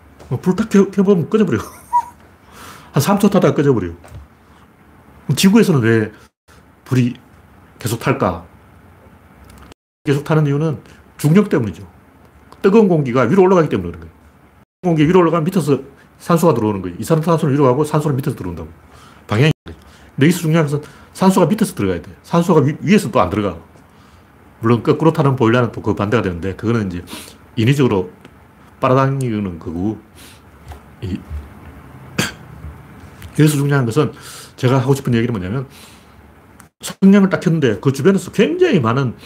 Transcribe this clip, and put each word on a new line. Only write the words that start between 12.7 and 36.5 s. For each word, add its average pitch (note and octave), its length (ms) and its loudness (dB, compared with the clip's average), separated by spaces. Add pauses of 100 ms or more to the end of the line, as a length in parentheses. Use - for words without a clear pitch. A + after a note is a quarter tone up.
공기가 C3 340 0
위로 F3 200 4
올라가기 F3+ 260 4
때문에 F#2 200 -4
그런 - 120 -12
거예요. - 140 -20 (680)
공기 D#3+ 260 2
위로 F3+ 120 4
올라가면 E3 240 2
밑에서 D3 360 -2 (380)
산소가 E3+ 360 2
들어오는 G#2+ 280 -2
거예요. F2 160 -10
이산화탄소는 D#3 560 0
위로 C#3+ 100 2
가고 C3 200 2
산소는 D3+ 320 -2
밑에서 B2 200 -6
들어온다고. E2+ 320 -10 (580)
방향이. C3+ 260 2 (120)
근데 - 120 -18 (500)
여기서 F3 140 0
중요한 D#3+ 260 0
것은 C#3+ 160 -6 (300)
산소가 F#3+ 340 2
밑에서 G#3+ 280 -2
들어가야 F#2 280 -4
돼. - 80 -20 (120)
산소가 E3+ 400 2
위-, D3 180 -2
위에서 F#3+ 300 0
또 A#2 100 2
안 F#2 100 0
들어가. G2 260 -4 (1040)
물론 A2+ 220 2
거꾸로 D#3 300 2
타는 C#3 240 0
보일러는 A#2 360 2
또 - 100 -14
그 G2+ 120 -2
반대가 G#2 280 -2
되는데 F2+ 340 -6
그거는 G#2+ 320 -2
이제 F2 160 -10 (520)
인위적으로 A#2 540 0 (680)
빨아당기는 B2+ 800 0
거고. G2 400 -6 (1040)
이, F#2+ 160 -8 (960)
<clears throat> - 1200 -12
여기서 D3 180 4
중요한 C#3+ 300 0
것은 C3+ 260 0 (440)
제가 C3 220 2
하고 C3 160 0
싶은 C3 200 -2
얘기는 A#2+ 180 0
뭐냐면 A2 340 -8 (1120)